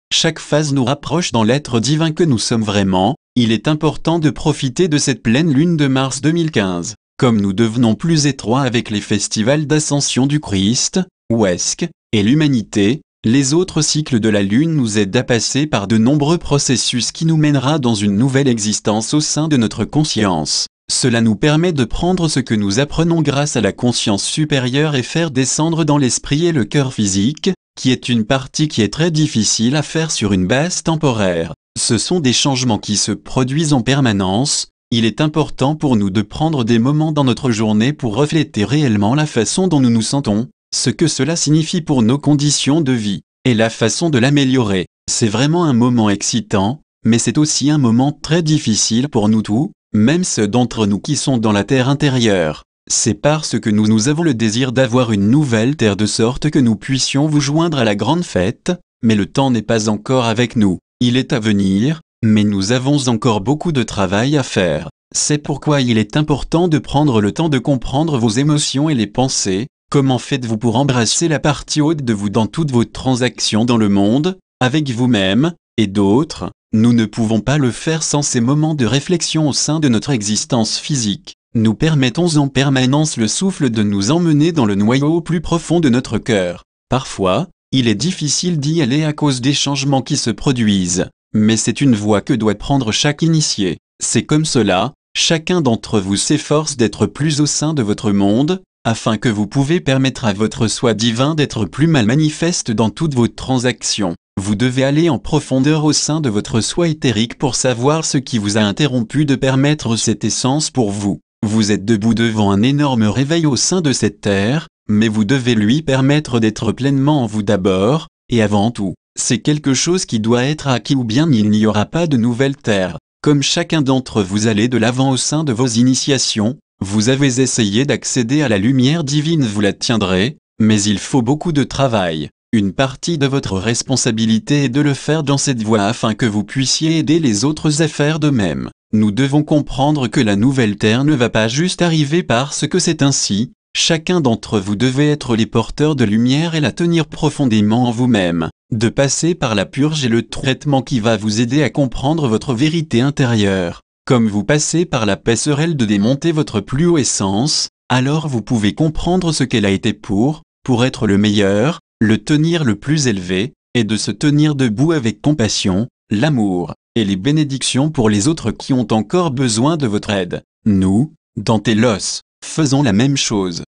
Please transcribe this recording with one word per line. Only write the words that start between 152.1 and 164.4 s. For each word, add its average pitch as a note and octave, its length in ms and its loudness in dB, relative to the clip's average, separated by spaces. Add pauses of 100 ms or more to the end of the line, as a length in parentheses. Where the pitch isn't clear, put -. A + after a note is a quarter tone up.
votre A2 280 0
vérité D3+ 480 0
intérieure. G#2 800 0 (240)
Comme A#2 200 4
vous G2+ 160 -2
passez D3+ 440 0
par A#2 200 -2
la G2 100 0
passerelle D3 600 0
de B2 80 0
démonter A#2 480 0
votre D3 260 -2
plus C3 280 -2
haut E3+ 120 2
essence, A2 680 -2 (200)
alors C#3+ 380 0
vous B2 160 -4
pouvez G#2 320 0
comprendre E3+ 560 0
ce D3 140 -2
qu'elle A2 220 0
a G2 40 2
été G2 220 0
pour, A2+ 500 -2 (220)
pour A#2+ 200 2
être B2+ 220 -2
le G2 100 2
meilleur, G#2 640 2 (220)
le A2 180 2
tenir D#3 460 0
le A2 100 2
plus C#3 320 -2
élevé, F#2+ 460 -2 (220)
et A#2+ 100 0
de G#2 120 -2
se G#2+ 140 -6
tenir D3 460 2